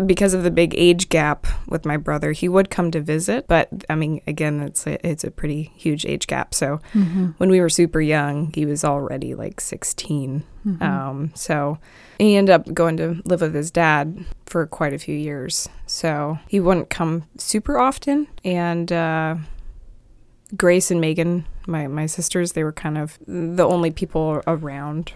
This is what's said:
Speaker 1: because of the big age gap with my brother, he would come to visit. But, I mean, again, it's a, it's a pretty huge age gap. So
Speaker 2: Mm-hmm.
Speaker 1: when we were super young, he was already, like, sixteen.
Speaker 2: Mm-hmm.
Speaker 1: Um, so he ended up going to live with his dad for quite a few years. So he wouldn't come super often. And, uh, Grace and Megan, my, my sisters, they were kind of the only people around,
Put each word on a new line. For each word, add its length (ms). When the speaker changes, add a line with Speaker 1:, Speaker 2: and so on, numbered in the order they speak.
Speaker 1:
because 300
of 80
the 80
big 260
age 320
gap 380
with 200
my 100
brother, 360
he 140
would 220
come 220
to 100
visit. 480
But, 220
I 60
mean, 320
again, 340
it's 260
a, 120
it's 160
a 60
pretty 460
huge 280
age 220
gap. 260
So 280
Speaker 2:
Mm-hmm. 320
Speaker 1:
when 100
we 140
were 80
super 320
young, 520
he 120
was 180
already, 500
like, 280
sixteen. 800
Speaker 2:
Mm-hmm. 160
Speaker 1:
Um, 520
so 440
he 180
ended 180
up 200
going 240
to 260
live 160
with 140
his 160
dad 560
for 220
quite 260
a 60
few 180
years. 540
So 520
he 120
wouldn't 300
come 340
super 400
often. 480
And, 480
uh, 440
Grace 340
and 100
Megan, 440
my, 220
my 180
sisters, 460
they 120
were 80
kind 240
of 300
the 400
only 240
people 560
around, 680